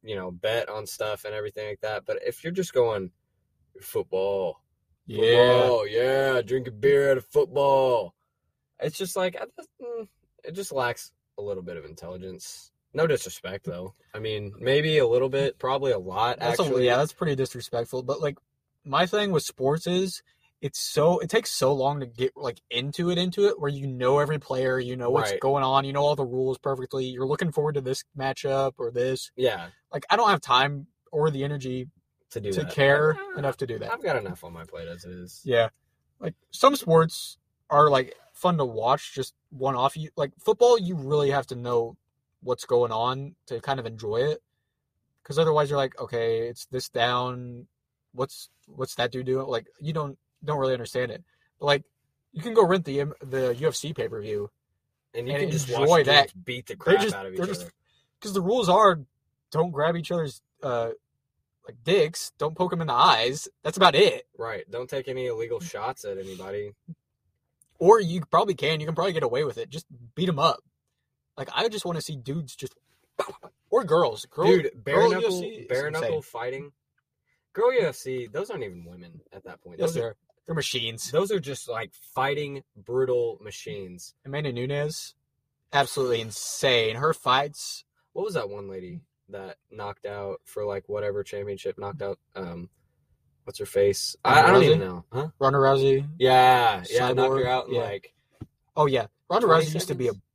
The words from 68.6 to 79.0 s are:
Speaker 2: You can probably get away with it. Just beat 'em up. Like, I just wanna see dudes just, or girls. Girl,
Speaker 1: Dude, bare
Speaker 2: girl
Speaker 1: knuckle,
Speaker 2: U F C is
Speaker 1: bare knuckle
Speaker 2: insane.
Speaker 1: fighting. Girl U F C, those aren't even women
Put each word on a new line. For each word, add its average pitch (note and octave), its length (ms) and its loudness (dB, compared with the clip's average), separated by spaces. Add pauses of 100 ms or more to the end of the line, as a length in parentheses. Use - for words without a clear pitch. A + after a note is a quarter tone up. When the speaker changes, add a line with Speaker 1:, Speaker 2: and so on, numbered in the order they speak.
Speaker 2:
You D3+ 60 -8
can D#3+ 100 -6
probably F3 180 0
get D#3 100 -2
away B2+ 200 0
with A#2 140 -4
it. A#2 120 -8
Just D#3 160 -12 (300)
beat F3+ 140 0
'em D3 100 -2
up. D3+ 200 2 (800)
Like, C3+ 160 -10
I F3+ 160 0
just G#3+ 160 -6
wanna E3+ 160 -4
see D3+ 140 -10
dudes C#3 400 -8
just, - 180 -10 (960)
or A#3+ 140 2
girls. D3+ 420 2
Girl, E3 220 0
Speaker 1:
Dude, E3+ 280 4
bare A2 200 -4
Speaker 2:
girl - 160 6
Speaker 1:
knuckle, - 200 0
Speaker 2:
U F4+ 60 -2
F - 40 -6
C F3 60 -8 (140)
is - 60 -16
Speaker 1:
bare C#3+ 220 -2
knuckle D#3 180 -4
Speaker 2:
insane. - 140 -4
Speaker 1:
fighting. - 500 -10 (800)
Girl A#3+ 200 2
U A#3+ 140 4
F C3 80 -4
C, B2+ 320 -8
those E3 220 -6
aren't F3 140 -8
even F2 220 -12
women E2+ 360 -20 (100)